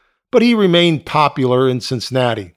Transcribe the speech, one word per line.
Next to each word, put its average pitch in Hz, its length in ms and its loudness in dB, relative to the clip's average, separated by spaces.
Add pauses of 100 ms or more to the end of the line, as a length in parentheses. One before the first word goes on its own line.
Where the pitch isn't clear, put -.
(320)
but 240 120 2
he 240 100 2
remained 175 540 2
popular 131 600 0
in 127 120 -2
Cincinnati. 117 760 -4